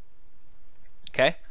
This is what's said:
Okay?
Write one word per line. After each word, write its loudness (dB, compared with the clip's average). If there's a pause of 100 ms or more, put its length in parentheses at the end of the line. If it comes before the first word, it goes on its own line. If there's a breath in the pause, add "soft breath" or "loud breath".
(1120)
Okay? 6 (140 soft breath)